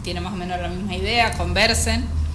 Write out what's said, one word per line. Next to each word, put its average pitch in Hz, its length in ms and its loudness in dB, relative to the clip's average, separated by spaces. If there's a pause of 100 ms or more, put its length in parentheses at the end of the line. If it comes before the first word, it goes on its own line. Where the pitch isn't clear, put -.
Tiene 175 180 -6
más 180 120 -6
o 185 40 -6
menos 180 240 -4
la 170 80 -4
misma 180 260 -4
idea, 220 380 2
conversen". 226 720 2 (300)